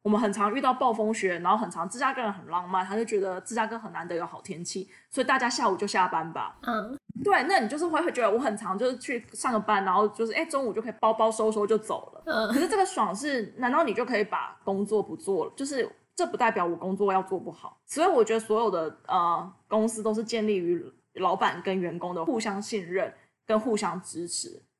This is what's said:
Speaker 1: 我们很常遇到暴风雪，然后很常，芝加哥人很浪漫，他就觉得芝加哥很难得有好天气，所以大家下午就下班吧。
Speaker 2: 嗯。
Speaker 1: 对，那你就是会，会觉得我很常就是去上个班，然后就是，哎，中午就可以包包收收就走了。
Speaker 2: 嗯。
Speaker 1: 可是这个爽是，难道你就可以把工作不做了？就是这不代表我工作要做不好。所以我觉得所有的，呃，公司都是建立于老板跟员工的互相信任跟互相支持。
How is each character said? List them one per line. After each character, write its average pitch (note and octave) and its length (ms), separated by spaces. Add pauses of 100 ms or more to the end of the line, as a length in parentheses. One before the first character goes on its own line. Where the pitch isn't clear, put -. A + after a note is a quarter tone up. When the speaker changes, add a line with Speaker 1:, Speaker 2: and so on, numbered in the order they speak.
Speaker 1:
我 G#3 80
们 G#3 100
很 G#3+ 120
常 G#3 240
遇 C#4 60
到 B3+ 120
暴 B3+ 200
风 A3 200
雪， F#3 260
然 F3+ 120
后 A3 60
很 G3+ 120
常， E3+ 200
芝 A#3+ 100
加 C4 140
哥 B3 80
人 G#3 100
很 E3+ 160
浪 F3+ 200
漫， F#3+ 180
他 G3 100
就 A3+ 80
觉 G#3+ 160
得 F#3 220
芝 - 120
加 A3 140
哥 A3+ 100
很 A3 140
难 E3 160
得 E3+ 80
有 E3+ 100
好 - 160
天 E3+ 220
气， F#3+ 260 (200)
所 C4+ 120
以 B3 60
大 C4 100
家 A#3+ 120
下 B3 200
午 F#3 60
就 G3+ 100
下 F#3+ 220
班 E3 240
吧。 C3 300
Speaker 2:
嗯。 A3+ 360 (260)
Speaker 1:
对， F4+ 200
那 F4+ 160
你 A3 80
就 C4+ 100
是 E4+ 80
会， D#4 160
会 E4 100
觉 B3 100
得 G#3 100
我 A3+ 80
很 A#3 160
常 G3 220
就 B3 120
是 B3 80
去 A#3+ 360
上 - 180
个 A3 80
班， G3 240
然 F#3 100
后 G#3 160
就 A3+ 160
是， A3 80
哎， D#4+ 120
中 C#4 200
午 G#3+ 60
就 G#3+ 100
可 A#3 80
以 - 100
包 A3 140
包 A3 160
收 A3 220
收 G#3 160
就 G#3+ 100
走 - 360
了。 - 120
Speaker 2:
嗯。 A3 280
Speaker 1:
可 C4+ 60
是 F4 80
这 G#4+ 100
个 F#4+ 80
爽 G#3+ 280
是， B3+ 440
难 B3+ 120
道 D#4 140
你 A3+ 100
就 A3+ 120
可 A#3+ 120
以 G#3 60
把 E3+ 400
工 G3 220
作 G#3 180
不 D#3+ 120
做 G3 300
了？ - 100
就 C#4 100
是 C#4 220 (260)
这 F4 140
不 F4 80
代 A3+ 160
表 F#3 140
我 E3+ 100
工 F#3+ 200
作 G3 180
要 F#3+ 100
做 F#3 160
不 E3+ 120
好。 - 340
所 - 180
以 F#4+ 40
我 C#4 160
觉 A3 100
得 A3+ 60
所 G#3+ 220
有 A3 100
的， D#3+ 260 (100)
呃， F3 460 (140)
公 A3 200
司 A3+ 160
都 G#3+ 100
是 A3 100
建 A3 240
立 G3+ 100
于 F3 260 (300)
老 F3+ 220
板 F#3+ 260
跟 F#3+ 180
员 F3 180
工 F3 160
的 F#3+ 100
互 B3 160
相 G#3 220
信 G3+ 240
任 F3 260 (340)
跟 A3 140
互 A3 160
相 F#3 260
支 E3+ 260
持。 - 340 (180)